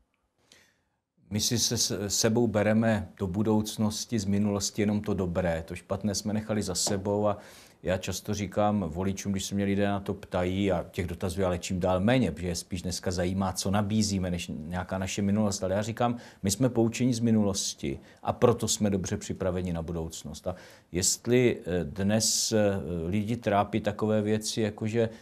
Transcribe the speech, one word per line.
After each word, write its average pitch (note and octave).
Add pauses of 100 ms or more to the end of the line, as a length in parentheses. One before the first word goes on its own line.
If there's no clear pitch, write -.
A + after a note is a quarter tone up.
(1300)
My G2+
si A#2
se A2+
s-, G2+
sebou A2+
bereme G#2+
do G2
budoucnosti G#2+
z G2
minulosti G2+
jenom G#2
to G2+
dobré. F2
To F2
špatné G2+
jsme G#2
nechali G#2+
za F#2
sebou G#2
a G2+ (460)
já F2+
často F#2+
říkám G#2
voličům, F#2+
když F#2+
se G2
mě G2+
lidé G2
na G2+
to G2
ptají, F#2
a E2+
těch F2+
dotazů F2+
je F#2+
ale F2
čím F#2
dál F#2
méně, A2+
protože E2+
je F2
spíš F2
dneska F2+
zajímá, F#2
co -
nabízíme, G2+
než F2
nějaká F2+
naše F#2+
minulost. G2+
Ale F#2
já G#2
říkám, A#2+ (260)
my F#2+
jsme B2+
poučeni A#2
z A2
minulosti G#2 (240)
a A2
proto A2+
jsme G#2+
dobře G2
připraveni F2+
na E2
budoucnost. D#2+
A F2 (360)
jestli, A#2+
eh, E2+
dnes, G2
eh, A2 (500)
lidi G#2
trápí G2+
takové G#2+
věci, G#2+
jako G#2+
že A2 (120)